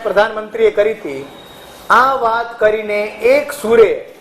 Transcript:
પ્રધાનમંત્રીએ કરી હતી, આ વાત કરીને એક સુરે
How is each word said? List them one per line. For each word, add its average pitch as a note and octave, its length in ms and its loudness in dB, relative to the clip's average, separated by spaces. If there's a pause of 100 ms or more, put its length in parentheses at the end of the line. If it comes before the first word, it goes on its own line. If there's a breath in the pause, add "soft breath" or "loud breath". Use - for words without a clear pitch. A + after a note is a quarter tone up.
પ્રધાનમંત્રીએ G#3+ 680 0
કરી G#3+ 220 0
હતી, C#3 340 -10 (640)
આ B3+ 240 4
વાત A#3 460 -4
કરીને G#3+ 440 0
એક B3+ 480 0
સુરે G#3+ 680 2